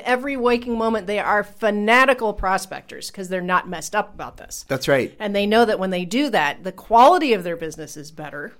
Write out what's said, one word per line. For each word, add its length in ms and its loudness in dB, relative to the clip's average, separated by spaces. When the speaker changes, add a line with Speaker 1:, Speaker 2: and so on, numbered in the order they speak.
Speaker 1:
every 320 -2
waking 400 0
moment. 300 -2
They 120 -2
are 240 0
fanatical 920 2
prospectors 760 -6
'cause 200 -12
they're 100 -4
not 280 0
messed 280 -8
up 180 -2
about 220 -14
this. 320 -18
Speaker 2:
That's 180 -4
right. 320 2
Speaker 1:
And 160 -4
they 120 0
know 180 6
that 140 0
when 120 -4
they 140 -4
do 260 -2
that, 320 0
the 100 -10
quality 600 6
of 100 0
their 140 -6
business 400 -12
is 140 -16
better, 480 -14